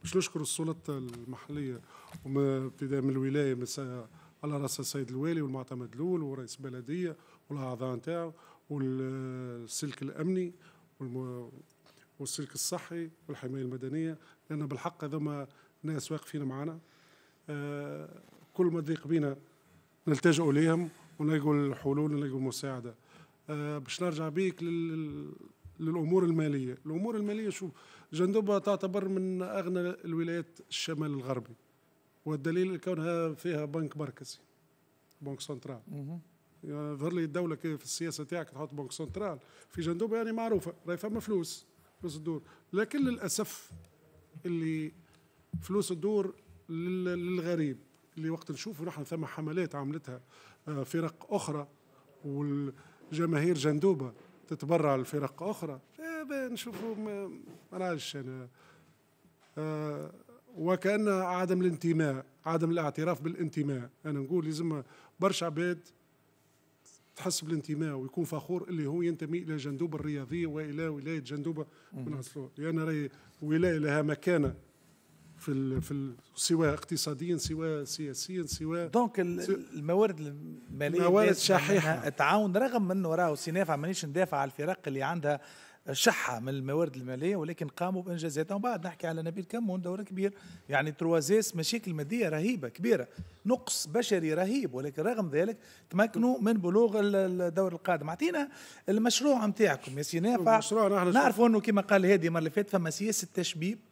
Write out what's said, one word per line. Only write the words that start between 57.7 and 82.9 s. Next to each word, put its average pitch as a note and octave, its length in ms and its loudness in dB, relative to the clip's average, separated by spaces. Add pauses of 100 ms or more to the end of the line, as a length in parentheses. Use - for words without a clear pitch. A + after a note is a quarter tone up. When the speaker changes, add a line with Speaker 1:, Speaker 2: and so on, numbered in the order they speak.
Speaker 1:
ما F#3 60 -8
نعرفش F3 380 -4
أنا. B2+ 320 -10 (1120)
آه، D3+ 540 -4 (440)
وكأن F#3 520 2
عدم F#3 520 2
الانتماء، D#3+ 640 2 (200)
عدم E3 240 2
الاعتراف D#3+ 520 0
بالانتماء. C#3+ 680 -2 (160)
أنا D3 140 -4
نقول D#3 240 0
لازم D#3 380 -2 (380)
برشا F#3 260 2
عباد E3+ 420 -2 (1300)
تحس - 240 -2
بالانتماء D#3 540 -2
ويكون C3+ 300 -4
فخور E3 440 -4
اللي D#3 180 -2
هو E3 160 0
ينتمي E3 360 -2
إلى D#3+ 180 -6
جندوبة D3 420 -4
الرياضية D3+ 480 -2
وإلى D#3 420 -4
ولاية D3+ 300 -4
جندوبة D3 480 -4 (260)
Speaker 2:
مم. C3+ 120 -8
Speaker 1:
من D3+ 100 -4
أصله. C3 420 -10
لأن D#3+ 220 0
راهي D#3 300 0 (340)
ولاية D#3+ 360 4
لها D3+ 240 4
مكانة D3 520 4 (840)
في - 120 -16
ال-، C3+ 340 0
في - 100 -6
ال-، C3+ 220 -4 (200)
سواء D#3+ 400 4
اقتصاديا، D3+ 640 -2
سواء D#3 480 -2
سياسيا، D#3 580 -6
سواء D#3+ 460 -4
Speaker 2:
دونك A#3 320 2
ال-، F3 220 0
Speaker 1:
سواء F#3+ 160 2
Speaker 2:
الموارد E3+ 600 2
المالية D#3 880 -2
Speaker 1:
موارد G3+ 180 8
Speaker 2:
لازم F#3+ 140 6
Speaker 1:
شحيحة. E3 540 6
Speaker 2:
أنها B2+ 140 -2
تعاون، F3+ 480 4
رغم A#3 340 2